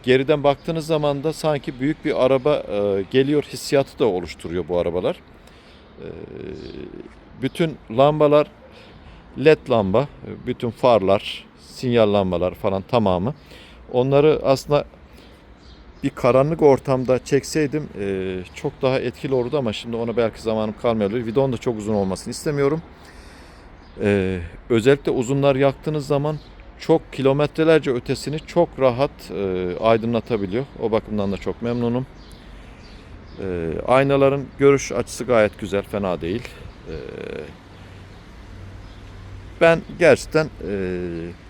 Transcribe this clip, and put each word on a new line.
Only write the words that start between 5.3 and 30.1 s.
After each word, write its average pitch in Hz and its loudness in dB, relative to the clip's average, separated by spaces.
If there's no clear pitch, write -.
E, 80 -14
bütün 139 -4
lambalar 147 4
led 151 4
lamba, 113 2
bütün 123 -4
farlar, 104 2
sinyal 117 2
lambalar 90 0
falan 98 -2
tamamı. 101 0
Onları 139 4
aslında 139 0
bir 139 -2
karanlık 135 2
ortamda 131 2
çekseydim, 143 -2
e, 95 -4
çok - -8
daha 131 2
etkili 131 -6
olurdu 127 0
ama 117 -2
şimdi 117 -8
ona 117 -4
belki 117 -2
zamanım 110 -2
kalmayabilir. 110 0
Videonun 131 0
da 113 -6
çok 117 -4
uzun 107 -4
olmasını 98 -2
istemiyorum. 143 -2
E, 95 2
özellikle 131 4
uzunlar 139 0
yaktığınız 139 -2
zaman 147 -2
çok - 0
kilometrelerce 143 2
ötesini 131 -4
çok - -2
rahat, 131 0
e, 92 -2
aydınlatabiliyor. 113 0